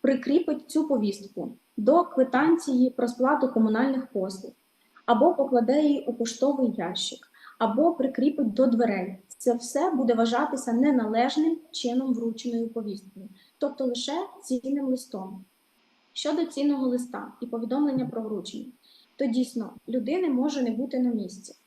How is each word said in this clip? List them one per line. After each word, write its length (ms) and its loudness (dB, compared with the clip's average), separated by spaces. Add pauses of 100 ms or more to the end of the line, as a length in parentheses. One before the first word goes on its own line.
прикріпить 680 0
цю 180 0
повістку 600 -4 (280)
до 280 4
квитанції 840 2
про 180 -2
сплату 400 2
комунальних 580 2
послуг, 460 -6 (540)
або 280 6
покладе 480 2
її 260 2
у 40 -4
поштовий 680 0
ящик, 500 -6 (300)
або 340 2
прикріпить 600 0
до 140 4
дверей, 500 0 (120)
це 260 0
все 360 -2
буде 240 2
вважатися 580 0
неналежним 880 2 (120)
чином 440 -2
врученою 540 -4
повісткою, 600 -10 (300)
тобто 260 -4
лише 280 -4 (300)
цінним 440 -2
листом. 580 -6 (680)
Щодо 320 -2
цінного 420 0
листа 540 -4
і 60 -8
повідомлення 600 0
про 160 -6
вручення, 440 -8 (500)
то 100 0
дійсно 440 -2 (180)
людини 420 0
може 320 0
не 80 0
бути 280 -2
на 120 2
місці. 440 -6 (120)